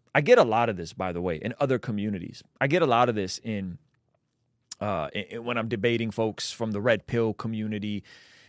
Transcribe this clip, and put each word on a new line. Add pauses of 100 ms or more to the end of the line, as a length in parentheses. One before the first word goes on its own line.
(140)
I
get
a
lot
of
this,
by
the
way,
in
other
communities. (180)
I
get
a
lot
of
this
in, (1000)
uh,
in,
in
when
I'm
debating
folks
from
the
Red
Pill
community, (460)